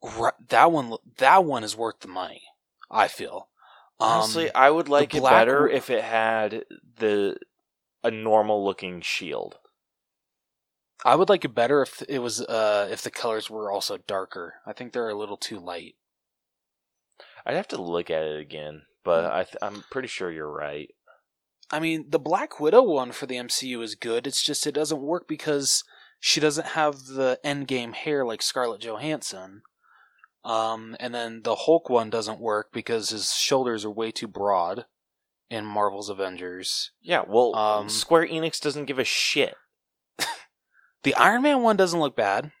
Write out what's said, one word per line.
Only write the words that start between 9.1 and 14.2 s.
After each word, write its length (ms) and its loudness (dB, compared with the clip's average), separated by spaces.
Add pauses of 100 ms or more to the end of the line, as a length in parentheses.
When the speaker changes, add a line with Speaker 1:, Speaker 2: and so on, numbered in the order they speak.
Speaker 1:
I 140 6
would 140 4
like 160 2
it 80 -6
better 260 4
if 280 -4
it 100 -4
was, 240 -4
uh, 480 2
if 120 -8
the 80 -4
colors 380 -4
were 220 -6
also 260 -4
darker. 600 -8 (100)